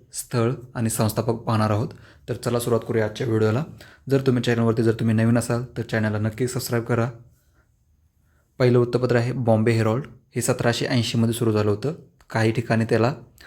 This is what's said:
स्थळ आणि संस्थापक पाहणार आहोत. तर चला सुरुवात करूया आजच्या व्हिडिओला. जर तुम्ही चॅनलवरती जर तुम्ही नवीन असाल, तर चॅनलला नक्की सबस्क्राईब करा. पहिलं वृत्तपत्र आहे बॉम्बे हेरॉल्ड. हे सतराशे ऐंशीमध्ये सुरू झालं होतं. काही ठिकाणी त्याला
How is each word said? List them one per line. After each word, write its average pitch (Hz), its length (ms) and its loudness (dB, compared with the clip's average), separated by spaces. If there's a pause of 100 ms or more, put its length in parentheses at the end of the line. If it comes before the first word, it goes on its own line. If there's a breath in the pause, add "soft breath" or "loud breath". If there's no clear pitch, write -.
(140)
स्थळ 120 400 -2 (220)
आणि 113 140 -2
संस्थापक 113 440 0
पाहणार 110 360 0
आहोत. 107 200 0 (400 loud breath)
तर 123 40 -4
चला 120 260 -4
सुरुवात 117 280 0
करूया 110 180 0
आजच्या 113 220 -6
व्हिडिओला. 110 360 2 (460 loud breath)
जर 131 180 2
तुम्ही 123 160 2
चॅनलवरती 117 400 2
जर 113 100 4
तुम्ही 113 220 0
नवीन 113 220 4
असाल, 117 260 -2 (140)
तर 117 40 -4
चॅनलला 107 380 -2
नक्की 110 280 -2
सबस्क्राईब 120 360 -4
करा. 117 280 -2 (1500)
पहिलं 123 220 4
वृत्तपत्र 120 360 2
आहे 120 160 0
बॉम्बे 113 400 2
हेरॉल्ड. 113 340 0 (300)
हे 120 60 -4
सतराशे - 440 0
ऐंशीमध्ये 117 480 0
सुरू 113 180 0
झालं 107 180 2
होतं. 127 240 -2 (360)
काही 113 220 2
ठिकाणी 113 340 0
त्याला 117 300 2 (320 loud breath)